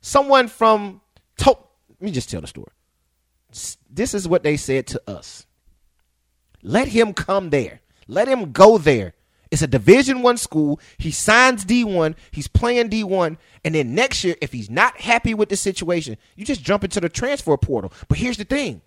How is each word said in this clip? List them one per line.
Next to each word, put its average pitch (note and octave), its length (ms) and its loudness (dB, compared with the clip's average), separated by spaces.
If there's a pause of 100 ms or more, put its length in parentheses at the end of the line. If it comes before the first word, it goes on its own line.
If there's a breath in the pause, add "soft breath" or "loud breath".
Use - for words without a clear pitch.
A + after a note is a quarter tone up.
someone C#4 460 4
from, G#3+ 520 0 (380)
to-, - 120 4 (400)
let - 120 -20
me G3+ 100 -6
just B2+ 200 -6
tell - 100 -8
the D2 60 -14
story. - 240 -18 (800)
S-, - 260 -14 (120)
this G3+ 260 -4
is F#3 120 -4
what E3+ 140 2
they D3+ 160 0
said C3+ 300 -4
to - 200 -8
us. - 380 -16 (1160)
Let B2+ 260 -2
him A3 260 0
come G3 360 -4
there. C3+ 320 -2 (260)
Let A3 200 0
him A#3 240 -2
go G#3 260 8
there. B2+ 360 0 (380)
It's D3+ 100 -2
a D3+ 60 -2
Division A#3+ 560 4
One A#3+ 140 4
school. D3+ 420 -2 (180 soft breath)
He D#3+ 140 -6
signs A#3 520 2
D A#3+ 200 0
one. E3+ 320 0 (160 soft breath)
He's - 160 -10
playing A#3+ 420 0
D A3 140 -2
one. F3+ 340 -2 (260 soft breath)
And D#3+ 120 -2
then B2+ 180 -2
next B3 300 -2
year, F3 180 -2
if D3 100 -8
he's G#2+ 180 -12
not F#3 300 0
happy A#3 360 -2
with G#3+ 140 -2
the G3 80 -4
situation, E3+ 600 -4 (180)
you G3 100 -18
just F3 180 -6
jump G3+ 200 0
into G3 160 -4
the E3+ 100 -2
transfer A#3+ 480 -2
portal. G#2+ 360 -4 (140)
But - 100 0
here's A#3+ 200 -4
the G3+ 80 -10
thing. A#3 420 -4